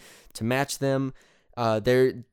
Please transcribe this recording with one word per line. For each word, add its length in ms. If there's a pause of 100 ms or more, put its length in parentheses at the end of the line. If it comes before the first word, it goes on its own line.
(340)
to 100
match 340
them. 340 (460)
Uh, 220
their, 540